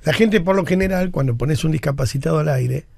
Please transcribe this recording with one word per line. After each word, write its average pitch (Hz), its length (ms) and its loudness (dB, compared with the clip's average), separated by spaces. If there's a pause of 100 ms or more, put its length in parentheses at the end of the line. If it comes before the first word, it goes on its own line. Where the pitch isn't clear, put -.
La 160 120 0
gente, 214 260 2
por 190 160 0
lo 185 80 2
general, 185 460 0
cuando 135 260 0
pones 139 280 0
un 160 80 2
discapacitado 139 640 -2
al 151 100 0
aire 131 380 -2 (100)